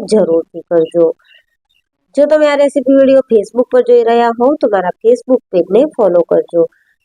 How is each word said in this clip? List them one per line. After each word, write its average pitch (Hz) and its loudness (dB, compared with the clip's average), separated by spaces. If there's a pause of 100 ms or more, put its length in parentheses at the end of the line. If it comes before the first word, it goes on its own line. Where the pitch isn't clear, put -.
(120)
જરૂરથી 170 -2
કરજો. 165 -2 (1040)
જો 285 2
તમે 302 2
આ 285 -2
રેસીપી 277 0
વીડિયો 269 4 (120)
Facebook 226 -2 (100)
પર 254 2
જોઈ 240 2
રહ્યા 233 0
હોવ 240 -2
તો 285 -2
મારા 185 -4 (160)
Facebook 247 0 (120)
પેજને 190 0
ફોલો 185 -2
કરજો. 165 -2 (400)